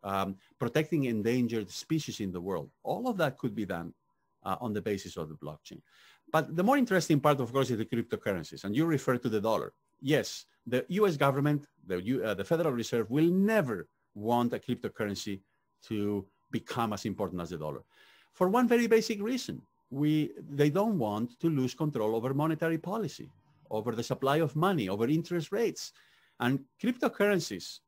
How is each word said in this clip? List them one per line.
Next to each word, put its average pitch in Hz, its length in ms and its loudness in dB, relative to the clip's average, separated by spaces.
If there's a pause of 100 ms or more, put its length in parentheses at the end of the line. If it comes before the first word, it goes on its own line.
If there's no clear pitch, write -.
um, 98 320 -2 (220)
protecting 151 460 0
endangered 113 640 0
species - 500 -4
in 98 100 -4
the 87 100 -8
world, 87 300 -4 (120)
all 214 260 -4
of 220 80 -2
that 151 220 0
could 117 160 -4
be 107 100 -2
done, 85 280 -6 (520)
uh, 95 160 -2
on 117 140 -4
the 104 80 -2
basis 95 340 -4
of 80 140 -6
the 78 40 -12
blockchain. - 460 -14 (520)
But 160 240 0
the 180 80 2
more 262 120 6
interesting 185 440 4
part, 143 200 4
of 120 120 -4
course, 131 180 2
is 110 80 0
the 110 80 -2
cryptocurrencies, 95 760 -4
and 101 100 -4
you 151 100 2
refer 135 320 2
to 120 120 -4
the 107 120 2
dollar. 98 320 0 (300)
Yes, 135 440 0 (200)
the 123 220 0
U 202 180 4
S 170 100 2
government, 143 500 2 (200)
the 90 160 -2
U-, 113 220 -2
uh, 107 100 0
the 98 100 -4
Federal 165 280 0
Reserve 117 380 -2
will 156 200 4
never 185 560 2 (280)
want 120 380 2
a 120 60 -4
cryptocurrency 104 840 -4 (440)
to 104 420 -2 (240)
become 117 420 -2
as 101 120 -6
important 90 360 -4
as 85 100 -8
the 87 60 -6
dollar. 76 280 -8 (480)
For 185 160 2
one 240 180 4
very 233 220 4
basic 220 340 2
reason, 240 400 -6 (260)
we, 151 440 2 (180)
they 143 180 4
don't 196 300 2
want 110 400 -2
to 165 100 0
lose 131 260 2
control 113 420 0
over 127 180 -2
monetary 160 440 0
policy, 190 520 -6 (400)
over 110 240 -2
the 117 80 -2
supply 135 360 2
of 156 180 0
money, 156 320 4
over 104 180 2
interest 165 460 0
rates. 214 400 -2 (480)
And 135 240 2 (180)
cryptocurrencies, 202 1040 0